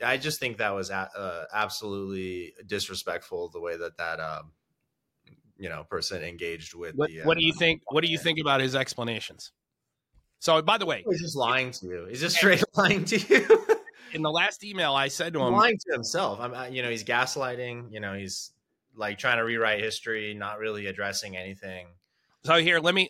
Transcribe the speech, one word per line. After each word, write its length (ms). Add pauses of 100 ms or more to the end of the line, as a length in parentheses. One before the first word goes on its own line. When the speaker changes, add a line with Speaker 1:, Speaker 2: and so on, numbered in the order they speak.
Speaker 1:
I 140
just 220
think 180
that 140
was 180
a-, 260
uh, 380
absolutely 1000 (120)
disrespectful 840
the 120
way 160
that 200
that, 220
um, 320 (1080)
you 120
know, 140
person 400
engaged 500
with 220
Speaker 2:
What, 140
Speaker 1:
the, 140
Speaker 2:
what 140
do 60
Speaker 1:
uh, 40
Speaker 2:
you 60
think, 360
what 140
do 80
you 60
think 220
about 220
his 140
explanations? 760 (880)
So, 220
by 160
the 100
way, 200
Speaker 1:
He's 140
just 160
lying 340
to 140
you. 240
He's 100
just 160
Speaker 2:
Yeah. 40
Speaker 1:
straight 300
<laughs> 60
lying 300
to 120
you. 500 (460)
Speaker 2:
In 100
the 80
last 340
email, 280
I 140
said 260
to 60
Speaker 1:
He's 80
Speaker 2:
him 60
Speaker 1:
lying 240
to 160
himself. 480
I'm, 120
I, 140
you 140
know, 80
he's 160
gaslighting, 880
you 80
know, 120
he's, 380 (420)
like, 260
trying 180
to 60
rewrite 360
history, 540
not 260
really 280
addressing 500
anything. 500 (560)
Speaker 2:
So 120
here, 240
let 140
me, 160